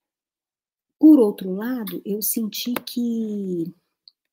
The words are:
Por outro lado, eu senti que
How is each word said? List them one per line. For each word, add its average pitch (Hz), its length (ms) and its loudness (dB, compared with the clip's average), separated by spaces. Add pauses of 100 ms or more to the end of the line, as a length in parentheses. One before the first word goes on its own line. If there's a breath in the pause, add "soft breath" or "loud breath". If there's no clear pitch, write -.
(1000)
Por 302 200 10
outro 202 340 0
lado, 214 520 -8
eu 208 180 -6
senti 226 520 -4
que 208 1000 -6 (580)